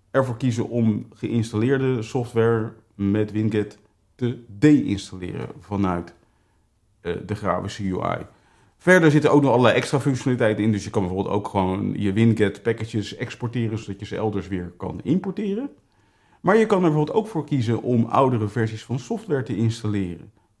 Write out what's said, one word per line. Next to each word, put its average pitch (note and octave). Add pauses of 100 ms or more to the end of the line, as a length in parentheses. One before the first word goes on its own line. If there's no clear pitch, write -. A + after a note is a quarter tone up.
(120)
ervoor B2
kiezen A#2
om A2+
geïnstalleerde A#2+
software A2+ (220)
met G#2
Winget G#2+ (360)
te -
deinstalleren G2 (100)
vanuit, F#2 (840)
eh, F2 (100)
de G2+
grafische F#2+
U F#2
I. E2+ (520)
Verder E3+
zitten D3
ook D3
nog C3+
allerlei A#2+
extra C3+
functionaliteiten B2
in. A2
Dus G#2
je G#2+
kan G#2+
bijvoorbeeld F#2
ook G2+
gewoon G2
je G2
Winget G#2+
packages A2+
exporteren, A#2
zodat G2
je G#2
ze F#2+
elders G2
weer F2+
kan F2+
importeren. G3 (720)
Maar G3+
je A3
kan G#3+
er F3+
bijvoorbeeld D3+
ook A3
voor D3+
kiezen A#2
om A#2
oudere A#2+
versies A2
van B2
software D3
te A#2
installeren G#2 (280)